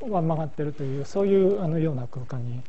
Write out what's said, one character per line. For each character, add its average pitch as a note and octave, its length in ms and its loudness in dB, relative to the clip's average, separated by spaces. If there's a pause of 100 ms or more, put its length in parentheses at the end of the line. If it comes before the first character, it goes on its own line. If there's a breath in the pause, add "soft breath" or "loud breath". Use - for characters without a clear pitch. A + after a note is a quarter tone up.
は G3+ 120 2
曲 D#3+ 160 2
が D#3+ 80 -2
っ D3 40 -6
て D3+ 160 -4
る D3 80 -4
と C#3+ 100 -6
い C#3 180 -2
う、 C#3 40 -4
そ G3 180 0
う G3+ 40 4
い G3 100 4
う G3 260 4
あ E3+ 60 0
の D#3+ 100 2
よ D#3+ 140 2
う - 20 -2
な B2+ 140 -4
空 B2 180 -6
間 B2 180 -4
に、 A#2+ 240 -4